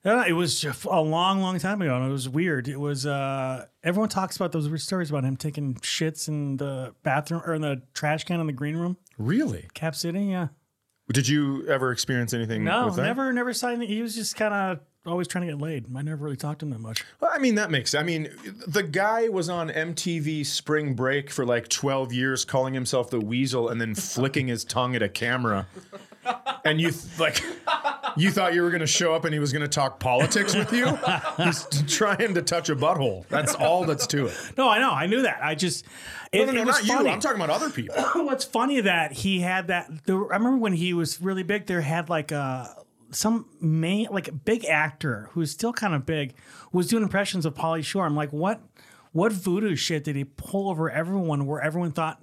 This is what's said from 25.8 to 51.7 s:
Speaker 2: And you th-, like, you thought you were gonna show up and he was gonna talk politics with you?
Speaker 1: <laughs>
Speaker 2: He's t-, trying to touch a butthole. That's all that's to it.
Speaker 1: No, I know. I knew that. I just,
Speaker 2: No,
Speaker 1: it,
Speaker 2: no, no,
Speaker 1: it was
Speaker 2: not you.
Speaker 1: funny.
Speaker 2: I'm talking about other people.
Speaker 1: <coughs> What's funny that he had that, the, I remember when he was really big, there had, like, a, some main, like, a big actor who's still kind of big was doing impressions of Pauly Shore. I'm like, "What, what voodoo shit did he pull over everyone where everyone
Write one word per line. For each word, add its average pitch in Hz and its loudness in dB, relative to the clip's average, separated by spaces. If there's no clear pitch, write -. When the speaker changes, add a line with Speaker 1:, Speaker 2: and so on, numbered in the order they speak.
Speaker 2:
And 156 4
you 170 2
th-, - -10
like, 156 2
you 180 4
thought 180 2
you 175 4
were 175 4
gonna 165 0
show 160 2
up 165 0
and 156 0
he 151 0
was 143 0
gonna 147 -2
talk 139 0
politics 147 4
with 196 0
you? 247 4
Speaker 1:
<laughs> 180 0
Speaker 2:
He's 170 0
t-, 147 0
trying 202 2
to 170 4
touch 170 -2
a 147 2
butthole. 131 0
That's 151 2
all 170 4
that's 151 0
to 143 0
it. - -6
Speaker 1:
No, 254 4
I 214 6
know. 254 4
I 151 0
knew 233 2
that. 143 0
I 151 0
just, 165 -2
Speaker 2:
No, 196 6
Speaker 1:
it, - 6
Speaker 2:
no, 269 2
no, 240 2
Speaker 1:
it 240 2
was 269 6
Speaker 2:
not 214 2
you. - 2
Speaker 1:
funny. 269 4
Speaker 2:
I'm 214 0
talking 226 0
about 156 0
other 247 2
people. - -6
Speaker 1:
<coughs> - 2
What's 262 0
funny 254 2
that 170 2
he 180 0
had 180 0
that, 170 -4
the, 190 2
I 190 0
remember 247 4
when 214 2
he 175 2
was 165 0
really 190 -2
big, 196 -2
there 180 0
had, 160 0
like, 156 0
a, 131 -4
some 226 0
main, 170 2
like, 196 -2
a 156 -8
big 220 0
actor 147 0
who's 160 -2
still 233 -2
kind 190 0
of 131 0
big 147 -2
was 180 2
doing 226 2
impressions 190 0
of 151 -2
Pauly 165 -2
Shore. 190 0
I'm 147 2
like, 147 0
"What, 185 -2
what 196 4
voodoo 190 2
shit 151 -2
did 147 -2
he 139 -2
pull 196 -4
over 165 0
everyone 160 0
where 147 -2
everyone 156 0